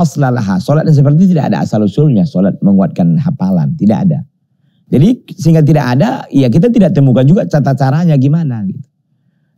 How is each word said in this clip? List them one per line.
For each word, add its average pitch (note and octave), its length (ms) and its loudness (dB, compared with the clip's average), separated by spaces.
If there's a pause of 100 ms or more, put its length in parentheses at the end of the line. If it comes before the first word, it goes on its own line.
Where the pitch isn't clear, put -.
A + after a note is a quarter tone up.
aslalaha," B2 560 -2
sholat C#3+ 320 -2
yang D#3 80 4
seperti D#3 400 2
tidak - 160 -2
ada E2 160 -4
asal G#2+ 160 -2
usulnya, A2 400 0
sholat F#2 400 -2
menguatkan F#2 560 0
hafalan, F2 560 -2
tidak - 320 0
ada. - 160 -2 (640)
Jadi F#3 320 2 (160)
sehingga D#3+ 240 2
tidak C#3 400 0
ada, - 320 -2
ya C3+ 160 2
kita E3+ 240 2
tidak F#3+ 240 2
temukan C3+ 320 2
juga F#3+ 160 2
tata C3+ 320 -2
caranya D3 400 0
gimana C#3 480 -2
gitu. - 240 -10 (680)